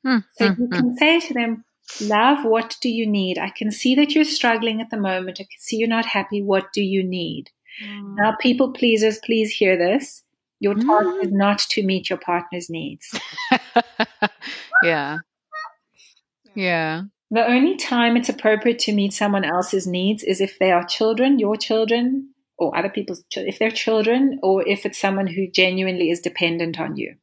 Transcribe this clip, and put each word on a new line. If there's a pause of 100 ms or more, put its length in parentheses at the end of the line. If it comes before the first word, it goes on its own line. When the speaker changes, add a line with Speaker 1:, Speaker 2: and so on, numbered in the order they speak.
Speaker 1:
Hmm. (200)
Speaker 2:
So
Speaker 1:
Hmm.
Speaker 2:
you
Speaker 1:
Hmm.
Speaker 2:
can
say
to
them, (360)
"Love,
what
do
you
need?
I
can
see
that
you're (140)
struggling
at
the (140)
moment.
I
can
see
you're (100)
not
happy.
What
do
you
need?" (340)
Speaker 3:
Hmm.
Speaker 2:
Now,
people
pleasers,
please
hear
this. (380)
Your
task
Speaker 1:
Hmm.
Speaker 2:
is
not (120)
to
meet
your
partner's
needs. (320)
Speaker 1:
<laughs>
Yeah. (1400)
Yeah. (280)
Speaker 2:
The
only
time
it's
appropriate
to
meet
someone
else's
needs
is
if
they
are
children,
your
children, (280)
or
other
people's
chil-,
if
they're
children,
or
if
it's
someone
who
genuinely
is
dependent
on
you.